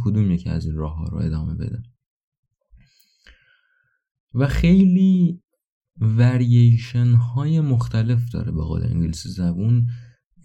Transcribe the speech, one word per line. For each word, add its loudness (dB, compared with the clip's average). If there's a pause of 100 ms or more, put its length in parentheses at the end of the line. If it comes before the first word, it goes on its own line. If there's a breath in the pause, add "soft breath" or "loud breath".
کدوم 0
یکی -2
از -4
این -6
راه‌ها -6
رو -8
ادامه -4
بده. -8 (2500 soft breath)
و 0
خیلی 2 (560)
وریشن 2
های 0
مختلف -2
داره، -6
به -4
قول -4
انگلیسی -4
زبون، 0 (580 loud breath)